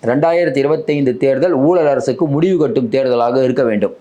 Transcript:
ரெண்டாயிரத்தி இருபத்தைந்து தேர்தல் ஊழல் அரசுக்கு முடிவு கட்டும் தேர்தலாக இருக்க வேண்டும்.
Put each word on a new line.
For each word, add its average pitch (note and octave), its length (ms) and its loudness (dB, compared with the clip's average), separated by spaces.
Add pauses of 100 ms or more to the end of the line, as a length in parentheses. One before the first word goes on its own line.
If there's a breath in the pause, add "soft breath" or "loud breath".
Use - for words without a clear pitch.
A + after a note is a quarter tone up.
ரெண்டாயிரத்தி D#3 520 0
இருபத்தைந்து C#3+ 600 0
தேர்தல் C3+ 360 0
ஊழல் D#3 340 2
அரசுக்கு C3+ 400 0
முடிவு E3 320 0
கட்டும் B2 320 0
தேர்தலாக B2 520 0
இருக்க B2+ 200 0
வேண்டும். G#2 380 -2